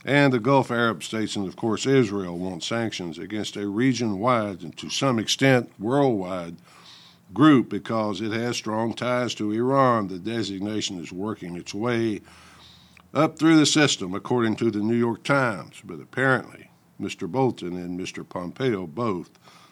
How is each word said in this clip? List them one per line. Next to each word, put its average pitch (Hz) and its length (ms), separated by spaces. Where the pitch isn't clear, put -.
and 143 260
the 127 100
Gulf 131 300
Arab 117 320
states, 110 340
and 98 120
of 85 80
course 113 300
Israel, 101 500
want 90 260
sanctions 98 540
against 98 400
a 101 100
region-wide 110 920
and 80 160
to 78 140
some 113 280
extent 127 600
worldwide 98 760
group 123 380
because 104 500
it 110 100
has 117 280
strong 110 340
ties 123 420
to 104 180
Iran. 123 540
The 92 120
designation 104 840
is 76 100
working 92 460
its 82 160
way 113 480
up 156 240
through 160 180
the 151 80
system, 135 500
according 113 420
to 117 140
the 104 100
New 113 160
York 117 260
Times. 123 600
But 90 160
apparently, 127 720
Mister 98 280
Bolton 92 480
and 90 220
Mister 90 260
Pompeo 92 640
both 90 440